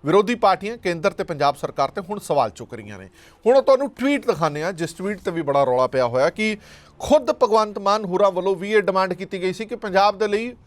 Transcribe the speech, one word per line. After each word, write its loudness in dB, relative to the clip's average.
ਵਿਰੋਧੀ 2
ਪਾਰਟੀਆਂ 0
ਕੇਂਦਰ -2
ਤੇ -8
ਪੰਜਾਬ 0
ਸਰਕਾਰ -4
ਤੇ -8
ਹੁਣ -8
ਸਵਾਲ 0
ਚੁੱਕ -14
ਰਹੀਆਂ -16
ਨੇ। -18
ਹੁਣ 6
ਉਹ 6
ਤੁਹਾਨੂੰ 4
ਟਵੀਟ -2
ਦਿਖਾਉਂਦੇ -2
ਹਾਂ, -4
ਜਿਸ -6
ਟਵੀਟ -6
'ਤੇ -6
ਵੀ -4
ਬੜਾ 2
ਰੌਲਾ 2
ਪਿਆ 0
ਹੋਇਆ 2
ਕਿ -2
ਖੁਦ 2
ਭਗਵੰਤ 2
ਮਾਨ 0
ਹੋਰਾਂ 2
ਵੱਲੋਂ -2
ਵੀ -6
ਇਹ 4
ਡਿਮਾਂਡ 0
ਕੀਤੀ -8
ਗਈ -2
ਸੀ -8
ਕਿ -10
ਪੰਜਾਬ 0
ਦੇ -2
ਲਈ -4